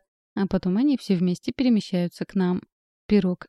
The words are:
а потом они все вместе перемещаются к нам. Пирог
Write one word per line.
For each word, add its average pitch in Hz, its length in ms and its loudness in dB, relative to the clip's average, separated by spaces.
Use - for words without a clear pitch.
а 196 100 -2
потом 185 300 -2
они 269 200 2
все 190 200 0
вместе 180 340 -2
перемещаются 208 720 0
к - 120 -8
нам. 180 260 0
Пирог 185 400 2